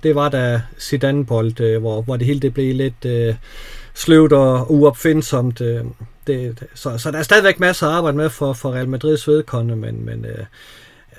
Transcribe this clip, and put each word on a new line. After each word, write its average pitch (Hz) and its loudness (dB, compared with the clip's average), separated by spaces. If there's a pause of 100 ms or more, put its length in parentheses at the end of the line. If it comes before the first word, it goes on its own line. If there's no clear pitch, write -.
det 156 4
var 147 2
da 123 0 (200)
Zidane-bold, 123 -2
øh, 113 2
hvor, 110 -4
hvor 123 -4
det 123 0
hele 143 0
det 131 0
blev 131 -2
lidt, 131 -4
øh, 117 0 (600)
sløvt 156 6
og 131 4
uopfindsomt, 143 2
øh. 117 -2 (460)
Det, 127 -4
det, - -18
så, 117 -8
så 147 -6
der 147 -6
er 226 -2
stadigvæk 196 4
masser 180 0
at 151 0
arbejde 160 0
med 156 0
for, 139 -4
for 127 -6
Real 127 -4
Madrids 147 -2
vedkommende, 120 0
men, 113 -8
men, 113 -8
øh, 113 -12 (720)